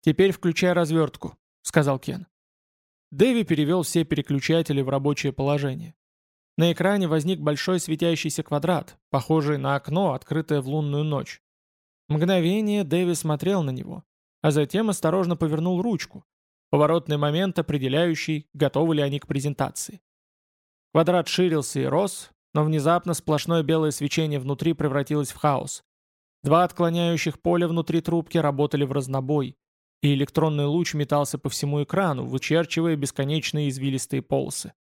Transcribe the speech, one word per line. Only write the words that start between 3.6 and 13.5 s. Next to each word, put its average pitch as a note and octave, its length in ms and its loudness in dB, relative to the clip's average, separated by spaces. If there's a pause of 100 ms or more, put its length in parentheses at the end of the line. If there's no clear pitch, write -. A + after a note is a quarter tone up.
все E3 220 0
переключатели D3 800 0
в B2+ 80 -2
рабочее C#3 440 -2
положение. C#3+ 600 -4 (640)
На E3 140 4
экране F#3+ 360 2
возник D#3+ 320 0
большой D3+ 400 0
светящийся D#3+ 640 -2
квадрат, D3+ 560 -2 (100)
похожий D3 480 0
на C3+ 180 0
окно, D#3 380 0
открытое D3 480 -2
в B2+ 60 -8
лунную D3 360 -2
ночь. D3 380 -4 (680)
Мгновение F#3+ 760 2
Дэви F3 320 0
смотрел E3 480 0